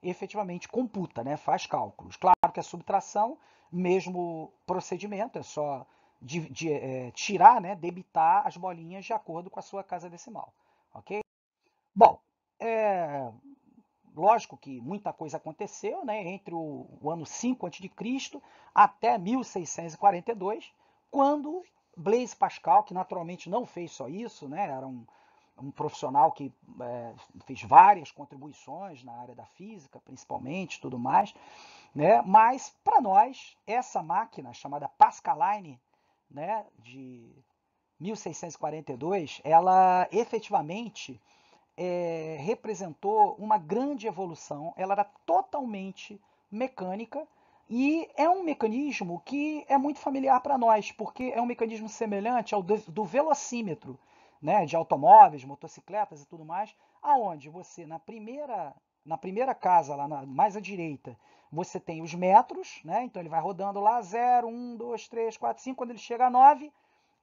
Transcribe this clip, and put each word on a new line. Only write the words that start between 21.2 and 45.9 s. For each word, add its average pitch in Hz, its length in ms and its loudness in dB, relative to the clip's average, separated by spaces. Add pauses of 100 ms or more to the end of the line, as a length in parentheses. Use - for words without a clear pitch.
Blaise 208 380 -2
Pascal, 180 500 2
que 180 100 -14
naturalmente 175 560 -10
não 233 160 -4
fez 175 260 -12
só 120 160 -14
isso, 185 400 -12
né, 165 220 -6
era 131 180 -10
um, 123 180 -16 (520)
um 139 120 -14
profissional 147 640 0
que, 135 220 -14 (260)
é, 120 340 -12 (320)
fez 123 180 -14
várias 165 480 8
contribuições 143 920 -18
na 123 160 -18
área 123 160 -18
da 113 100 -18
física, 180 540 -20
principalmente, 139 800 -10
tudo 131 180 -10
mais, 151 380 2 (580)
né, 190 280 6
mas, 220 600 6
pra 427 200 4
nós, 220 560 2 (100)
essa 226 340 -4
máquina 165 520 -6
chamada 143 340 -12
Pascaline, 185 960 2 (480)
né, 190 360 -6 (140)
de 123 500 -20 (720)
mil 196 160 -8
seiscentos 165 400 -12
e - 20 -20
quarenta 151 360 -8
e 123 40 -10
dois, 165 460 -6
ela 185 720 6
efetivamente, 202 1080 -4 (540)
é, 165 640 -4
representou 196 960 0
uma 214 220 0
grande 220 500 -4
evolução. 170 680 -8
Ela 190 160 -2
era 202 100 0 (220)
totalmente 220 960 -4 (280)